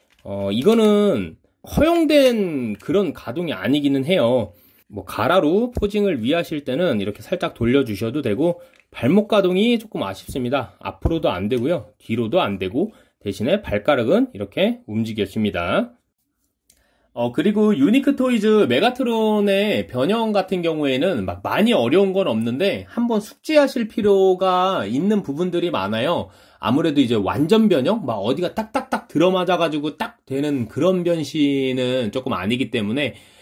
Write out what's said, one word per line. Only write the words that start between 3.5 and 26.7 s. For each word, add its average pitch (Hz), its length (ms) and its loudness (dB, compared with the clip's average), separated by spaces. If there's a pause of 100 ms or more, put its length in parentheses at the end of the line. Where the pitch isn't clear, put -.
아니기는 135 520 0
해요. 127 480 2 (340)
뭐 101 160 -14
가라로 180 680 0
포징을 202 520 -2
위하실 156 400 -2
때는 131 380 -2
이렇게 101 200 -6
살짝 175 320 -6
돌려주셔도 120 680 0
되고 131 400 -2 (300)
발목 196 360 2
가동이 208 520 2
조금 185 240 -8
아쉽습니다. 123 760 -6
앞으로도 160 500 -4
안 98 200 -2
되고요. 127 480 -2
뒤로도 113 440 -2
안 101 180 -2
되고 117 340 -4 (260)
대신에 123 420 -2
발가락은 139 720 0
이렇게 190 520 -2
움직여집니다. 107 1080 -2 (1300)
어, 120 140 -2
그리고 208 460 2
유니크 277 400 4
토이즈 214 500 2
메가트론의 214 1200 0
변형 214 460 -2
같은 185 280 0
경우에는 151 600 0
막 90 200 -8
많이 151 280 2
어려운 175 400 2
건 185 160 0
없는데 120 640 -2
한번 233 320 -2
숙지하실 269 640 0
필요가 190 960 2
있는 180 380 0
부분들이 170 480 -4
많아요. 110 560 -2 (320)
아무래도 143 400 0